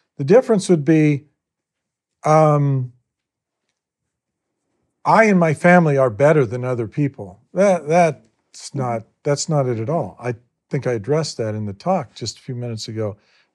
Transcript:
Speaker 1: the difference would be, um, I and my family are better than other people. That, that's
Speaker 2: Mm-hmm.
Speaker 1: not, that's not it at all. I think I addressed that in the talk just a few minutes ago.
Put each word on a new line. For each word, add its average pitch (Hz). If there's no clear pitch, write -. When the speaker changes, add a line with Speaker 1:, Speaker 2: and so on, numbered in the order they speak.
Speaker 1:
the 143
difference 214
would 160
be, 151
um, 143
I 190
and 196
my 160
family 170
are 131
better 139
than 123
other 120
people. 110
That, 180
that's 165
Speaker 2:
Mm-hmm. -
Speaker 1:
not, 120
that's 147
not 143
it 117
at 113
all. 143
I 120
think 135
I 123
addressed 139
that 110
in 107
the 101
talk 165
just -
a -
few 131
minutes 120
ago. 110